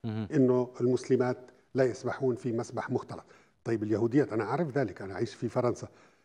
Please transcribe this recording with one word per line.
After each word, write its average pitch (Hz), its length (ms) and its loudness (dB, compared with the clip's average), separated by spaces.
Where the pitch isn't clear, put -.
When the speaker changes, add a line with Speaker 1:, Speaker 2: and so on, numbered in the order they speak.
Speaker 1:
مم. 110 300 -4
Speaker 2:
إنه 127 380 4
المسلمات 123 560 2
لا 131 100 4
يسبحون 123 520 0
في 120 160 -4
مسبح 117 380 -4
مختلط. - 340 -4
طيب 110 200 0
اليهوديات، 110 500 2
أنا 110 100 0
أعرف 131 340 -2
ذلك، 120 240 -2
أنا 95 120 -10
أعيش 117 200 -4
في 120 160 -4
فرنسا. 120 380 0